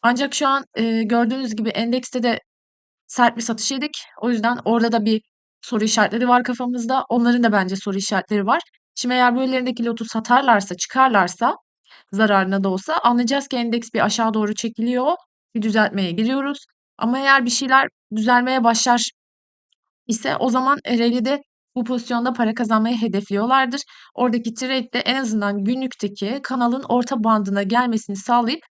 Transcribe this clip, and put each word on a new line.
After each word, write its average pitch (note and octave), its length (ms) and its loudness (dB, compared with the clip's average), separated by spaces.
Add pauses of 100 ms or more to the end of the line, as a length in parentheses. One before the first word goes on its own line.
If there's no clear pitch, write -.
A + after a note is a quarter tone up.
Ancak B3+ 320 0
şu D4 140 0
an, C4+ 160 0 (140)
eee, A3+ 260 0
gördüğünüz A#3 520 0
gibi A3 140 -4
endekste A#3+ 540 -4
de A#3 160 0 (680)
sert A#3 300 2
bir A#3 40 -8
satış A3+ 300 -4
yedik. C#4+ 260 -6 (240)
O A#3 80 -2
yüzden A#3+ 360 0
orada A3+ 260 2
da A3 140 0
bir A3 160 2 (400)
soru G#3+ 220 -2
işaretleri A3 440 0
var B3 160 4
kafamızda. B3 680 -2
Onların A#3+ 340 2
da A3+ 80 4
bence F#3+ 240 0
soru F#3+ 220 -4
işaretleri G3 480 -2
var. B3 160 0 (340)
Şimdi B3 200 -4
eğer B3 200 4
bu B3+ 60 0
ellerindeki B3+ 440 -2
lotu A3+ 200 -4
satarlarsa, A3+ 720 2
çıkarlarsa, A#3 800 0 (560)
zararına G3 520 2
da G3 60 0
olsa G3 340 -2
anlayacağız B3 440 2
ki C4 100 -4
endeks A#3 360 -2
bir A3 120 2
aşağı A3 280 0
doğru G#3+ 220 0
çekiliyor, B3 600 -2 (400)
bir A3+ 60 -2
düzeltmeye G3+ 500 0
giriyoruz. C4+ 540 -2 (320)
Ama B3 220 -2
eğer C4+ 260 4
bir B3 40 -2
şeyler C4 380 2 (280)
düzelmeye B3 480 2
başlar A#3 380 2 (1080)
ise A#3+ 300 -2
o B3+ 120 0
zaman C4 380 2
R A#3 240 2
L'de B3+ 300 0 (340)
bu B3+ 80 -2
pozisyonda A#3+ 500 -2
para A3 200 0
kazanmayı A3+ 480 0
hedefliyorlardır. A#3 800 0 (320)
Oradaki A#3 400 0
trade B3+ 400 -4
de - 60 0
en A#3 160 0
azından G#3 480 -2
günlükteki A#3+ 800 -4
kanalın B3+ 460 0
orta A#3+ 340 0
bandına G3+ 400 2
gelmesini A3+ 520 0
sağlayıp A#3+ 460 0 (100)